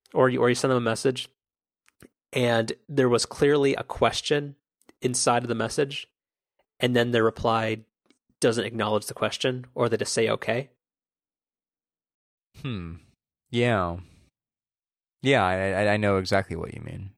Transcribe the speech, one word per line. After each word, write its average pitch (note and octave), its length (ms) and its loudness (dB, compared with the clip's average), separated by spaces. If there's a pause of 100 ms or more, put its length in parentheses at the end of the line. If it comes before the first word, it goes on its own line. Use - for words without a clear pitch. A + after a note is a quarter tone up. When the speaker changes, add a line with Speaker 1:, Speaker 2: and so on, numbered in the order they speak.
(140)
Speaker 1:
or C3 160 6
you, B2 100 0
or A#2+ 80 4
you B2 80 4
send C3+ 140 0
them B2+ 80 4
a A#2+ 40 0
message, A#2+ 460 -2 (1040)
and A#2 400 0 (160)
there C3 220 2
was A#2 160 2
clearly C#3+ 480 2
a - 100 -4
question C#3+ 720 -2 (460)
inside A#2+ 400 2
of A#2+ 80 -6
the A#2 60 0
message, C#3 520 -4 (720)
and B2 160 2
then A#2+ 160 2
their A#2 120 4
reply A2 560 0 (600)
doesn't A#2 260 2
acknowledge G#2+ 420 0
the - 60 -10
question, B2+ 600 -4
or A#2+ 160 0
they A2+ 80 -2
just G#2+ 160 -4
say, A2+ 160 2
"Okay"? A2+ 400 -4 (1900)
Speaker 2:
Hmm. F2+ 340 -8 (540)
Yeah. G#2+ 480 0 (1200)
Yeah, C3 220 4
I, F#2+ 280 0
I, G2+ 220 2
I G#2+ 40 0
know G2+ 200 2
exactly F#2+ 380 -2
what E2 200 -8
you D2 60 -14
mean. E2+ 360 -14